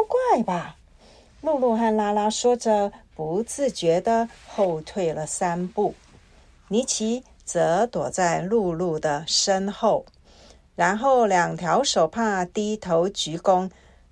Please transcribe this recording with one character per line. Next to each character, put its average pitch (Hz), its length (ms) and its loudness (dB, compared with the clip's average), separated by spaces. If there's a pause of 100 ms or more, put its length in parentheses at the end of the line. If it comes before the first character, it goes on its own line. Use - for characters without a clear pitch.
怪 466 400 2
吧？” 175 340 -6 (640)
露 294 180 -2
露 247 160 2
和 220 220 2
拉 208 160 0
拉 208 180 2
说 247 260 0
着， 208 360 0 (240)
不 160 260 -4
自 269 260 -4
觉 170 320 0
地 226 280 0 (180)
后 175 360 -2
退 170 300 -4
了 156 140 -6
三 180 400 -4
步。 196 260 -2 (760)
尼 233 160 0
奇 226 400 -4 (200)
则 170 440 0
躲 147 200 -6
在 170 320 0
露 190 320 0
露 165 240 -2
的 156 300 -2
身 196 460 0
后， 190 340 0 (720)
然 180 200 2
后 247 300 4
两 175 300 2
条 175 260 0
手 185 240 2
帕 202 380 -2
低 214 320 -4
头 175 320 0
鞠 160 280 -6
躬。 185 320 2 (440)